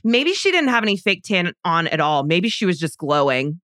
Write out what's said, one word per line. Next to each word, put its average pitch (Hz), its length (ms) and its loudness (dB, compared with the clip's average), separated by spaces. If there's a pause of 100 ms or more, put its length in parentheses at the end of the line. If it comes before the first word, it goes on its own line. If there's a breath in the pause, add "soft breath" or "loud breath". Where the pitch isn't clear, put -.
Maybe 262 300 2
she 392 180 0
didn't 320 180 2
have 233 120 2
any 202 160 0
fake 185 260 -4
tan 175 280 -2 (120)
on 165 220 2
at 156 140 -2
all. 147 240 0
Maybe 175 260 0
she - 160 -2
was 175 120 0
just 156 200 -6
glowing 143 680 0